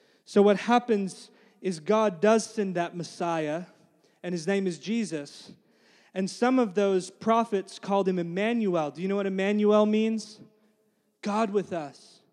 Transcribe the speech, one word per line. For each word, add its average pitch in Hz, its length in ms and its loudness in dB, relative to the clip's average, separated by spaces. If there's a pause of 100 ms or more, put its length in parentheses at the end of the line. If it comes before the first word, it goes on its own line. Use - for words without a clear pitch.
(260)
So - 160 4
what 202 160 6
happens 220 720 0 (320)
is 180 180 -6
God 202 400 0
does 214 260 4
send 196 300 -6
that 170 200 -4
Messiah, 165 720 -4 (580)
and 180 100 -6
his 160 140 -6
name 196 180 0
is 170 140 -4
Jesus. 165 720 -6 (640)
And 190 160 -2
some 247 280 2
of 226 160 2
those 196 380 0
prophets 220 640 -2
called 196 300 0
him 185 100 0
Emmanuel. 180 720 -2
Do 147 120 -12
you 190 60 -4
know 196 100 -2
what 196 100 -2
Emmanuel 208 580 4
means? 220 540 -2 (840)
God 214 300 -2
with 202 200 -2
us. 156 500 -12 (120)